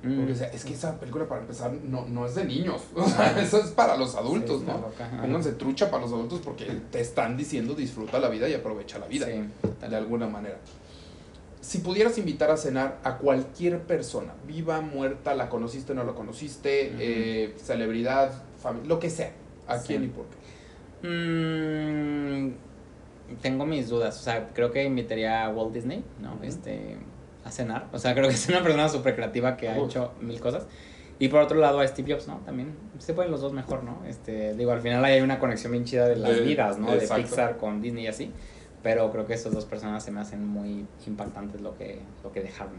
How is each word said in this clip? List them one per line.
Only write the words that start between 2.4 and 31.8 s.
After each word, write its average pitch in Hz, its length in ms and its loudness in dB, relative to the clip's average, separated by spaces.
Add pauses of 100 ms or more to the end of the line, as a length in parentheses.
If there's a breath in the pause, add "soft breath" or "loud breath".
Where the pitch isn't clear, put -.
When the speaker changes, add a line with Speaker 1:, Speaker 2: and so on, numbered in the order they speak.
Speaker 1:
niños. 151 440 0
<laughs> - 60 -14
O 185 120 4
sea, - 240 6
Speaker 2:
Ajá. 202 100 4
Speaker 1:
eso 180 180 6
es 202 120 2
para 220 260 6
los 131 140 0
Speaker 2:
Sí, - 60 -4
Speaker 1:
adultos, 151 440 0
Speaker 2:
está - 120 -2
Speaker 1:
¿no? - 80 -2
Speaker 2:
loca, 110 240 -8
ajá. 120 160 -6
Speaker 1:
Pónganse 143 320 0
trucha 135 360 2
para 131 140 0
los 117 100 -4
adultos 117 300 -4
porque - 220 -8 (260)
te 123 100 -2
están 120 360 0
diciendo, 135 360 -2
"Disfruta 120 460 -2
la - 100 0
vida 110 180 0
y 156 60 2
aprovecha 107 460 -6
la - 80 -10
vida", - 180 -4
Speaker 2:
Sí, 120 80 -4
Speaker 1:
de 107 140 -4 (220)
Speaker 2:
total. 113 260 -6
Speaker 1:
alguna 110 320 -2
manera. 104 300 -8 (1040 loud breath)
Si - 180 -4
pudieras 202 400 4
invitar 151 320 4
a 156 60 6
cenar 135 460 0
a 127 140 -2
cualquier 143 640 2
persona, - 520 -4 (140)
viva, 156 340 -2
muerta, 139 520 -2
la 131 160 -2
conociste, 123 460 -4
no 123 80 -2
la 120 100 -2
conociste, 139 800 -2
Speaker 2:
Ujú. 117 80 -8
Speaker 1:
eh, 113 560 0
celebridad, 120 760 2 (320)
fami-, 120 220 -4
lo 160 140 2
que 170 100 0
sea, - 220 -4 (360)
¿a 120 120 0
Speaker 2:
Sí. - 80 -8
Speaker 1:
quién 135 160 0
y 123 60 -2
por - 180 -10
qué? - 80 -18 (720 loud breath)
Speaker 2:
Mm, 151 1500 0 (880)
tengo 131 240 0
mis 143 240 0
dudas, 117 300 2
o - 40 -14
sea, 117 300 -2
creo 120 180 2
que 139 120 2
invitaría 113 640 2
a 110 40 0
Walt 110 240 0
Disney, 123 300 -4 (180)
¿no? - 140 -10
Speaker 1:
Ujú. - 80 -10
Speaker 2:
Este, 53 540 -8 (460)
a - 80 -12
cenar. 117 420 -4
O - 60 -4
sea, 123 140 2
creo 135 140 6
que 127 80 6
es - 140 0
una 180 140 6
persona 156 260 6
súper 131 260 2
creativa 127 420 0
que 117 120 -2
ha 117 100 0
Speaker 1:
Uf. 131 100 0
Speaker 2:
hecho 123 220 -2 (100)
mil 117 180 -6
cosas. 123 280 -2 (500 loud breath)
Y 131 120 4
por 151 120 10
otro 151 180 6
lado 143 200 8
a 135 80 6